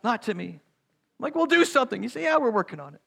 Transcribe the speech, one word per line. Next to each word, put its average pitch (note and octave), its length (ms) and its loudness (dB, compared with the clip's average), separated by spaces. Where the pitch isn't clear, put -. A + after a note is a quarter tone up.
Not A3+ 200 -2
to G#3 100 -4
me." F3+ 120 -8
I'm - 40 -8
like, D4+ 120 -6
"Well, E4 120 2
do E4+ 180 6
something." B3+ 380 0
He A#3+ 60 -6
said, D4 120 -8
"Yeah, D#4+ 160 2
we're B3+ 140 2
working F3+ 280 -2
on C#3+ 160 -16
it. - 120 -20